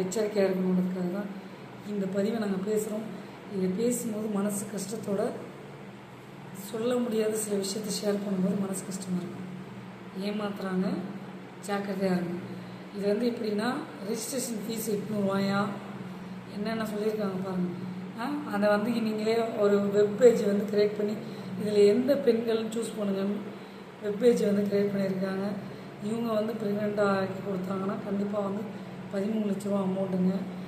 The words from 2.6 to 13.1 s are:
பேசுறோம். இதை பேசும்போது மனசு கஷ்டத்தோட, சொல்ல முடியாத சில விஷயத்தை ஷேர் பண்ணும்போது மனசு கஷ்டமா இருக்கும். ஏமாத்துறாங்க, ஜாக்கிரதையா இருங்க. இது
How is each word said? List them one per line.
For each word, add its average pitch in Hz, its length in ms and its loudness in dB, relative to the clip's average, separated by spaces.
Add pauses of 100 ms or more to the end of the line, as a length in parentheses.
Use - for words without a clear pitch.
பேசுறோம். 214 360 0 (500)
இதை 185 140 2 (120)
பேசும்போது 226 440 0 (120)
மனசு 202 260 -2 (100)
கஷ்டத்தோட, 202 480 -2 (1500)
சொல்ல 233 220 0 (120)
முடியாத 220 300 2 (100)
சில 208 200 0
விஷயத்தை - 260 -4 (100)
ஷேர் 202 220 0
பண்ணும்போது 190 340 2 (100)
மனசு 196 240 -4
கஷ்டமா 180 320 -4
இருக்கும். - 260 -8 (800)
ஏமாத்துறாங்க, 196 580 -2 (800)
ஜாக்கிரதையா 196 520 0
இருங்க. 175 200 -2 (580)
இது 196 140 -2